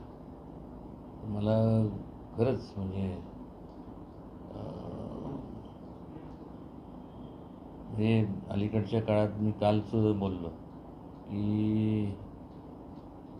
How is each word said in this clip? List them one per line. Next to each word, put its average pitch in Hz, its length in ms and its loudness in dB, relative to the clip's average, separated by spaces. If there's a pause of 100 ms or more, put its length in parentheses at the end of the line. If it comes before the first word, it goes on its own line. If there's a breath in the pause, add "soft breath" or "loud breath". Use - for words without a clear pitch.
(1300)
मला 110 560 6 (500)
खरंच 101 400 4
म्हणजे, 95 420 0 (1300)
अं, - 840 -6 (2500)
हे 110 300 6 (240)
अलीकडच्या 104 520 2
काळात 107 340 6
मी 107 160 4
काल 107 280 6
सुद्धा 107 380 6
बोललो 95 300 0 (800)
की 107 800 4 (1300)